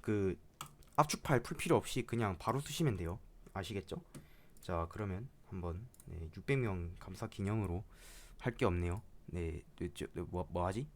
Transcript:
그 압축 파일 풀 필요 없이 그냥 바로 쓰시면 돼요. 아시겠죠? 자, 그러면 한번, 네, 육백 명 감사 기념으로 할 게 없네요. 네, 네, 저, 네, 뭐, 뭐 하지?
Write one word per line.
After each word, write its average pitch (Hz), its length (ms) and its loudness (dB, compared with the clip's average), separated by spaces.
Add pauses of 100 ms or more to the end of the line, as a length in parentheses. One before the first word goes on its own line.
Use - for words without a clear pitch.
그 101 360 2 (600)
압축 - 260 4
파일 131 180 6
풀 - 160 -6
필요 160 200 6
없이 - 260 2
그냥 107 340 2
바로 117 220 2
쓰시면 147 380 2
돼요. 87 220 -2 (340)
아시겠죠? 98 480 -4 (600)
자, 85 280 0
그러면 104 400 -2 (180)
한번, 87 400 -4 (180)
네, 82 300 -6
육백 135 240 0
명 90 400 -2
감사 92 280 -8
기념으로 98 560 0 (540)
할 - 180 0
게 127 100 2
없네요. 87 360 2 (260)
네, 85 360 -4 (140)
네, 87 160 -2
저, - 200 -6
네, 87 80 -4
뭐, 87 280 -2
뭐 87 160 2
하지? 107 300 0